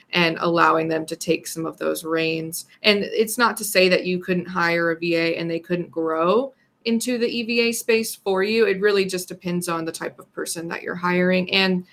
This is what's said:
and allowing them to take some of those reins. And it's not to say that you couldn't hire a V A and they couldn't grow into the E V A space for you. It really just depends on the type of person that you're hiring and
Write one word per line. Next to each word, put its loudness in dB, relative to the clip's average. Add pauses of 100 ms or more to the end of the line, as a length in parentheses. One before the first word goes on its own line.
(120)
and 2
allowing 4
them -2
to -8
take -2
some -8
of -10
those -4
reins. -4 (180)
And 4
it's -2
not 0
to -8
say 4
that 2
you 0
couldn't -4
hire 0
a -4
V 0
A 0
and -4
they -4
couldn't -4
grow 0 (300)
into 0
the 2
E -4
V 0
A 2
space 0
for 0
you. 4
It 0
really 4
just -4
depends -4
on -4
the -6
type -10
of -20
person -8
that -8
you're -6
hiring 4
and 2